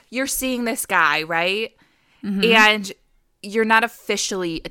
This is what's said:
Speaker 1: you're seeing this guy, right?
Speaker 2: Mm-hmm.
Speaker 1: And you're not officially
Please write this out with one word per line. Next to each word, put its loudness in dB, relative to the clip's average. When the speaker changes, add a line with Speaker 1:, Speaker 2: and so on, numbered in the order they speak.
Speaker 1:
you're -4
seeing -4
this -4
guy, 2
right? -2
Speaker 2:
Mm-hmm. -2
Speaker 1:
And 4
you're 0
not 4
officially -4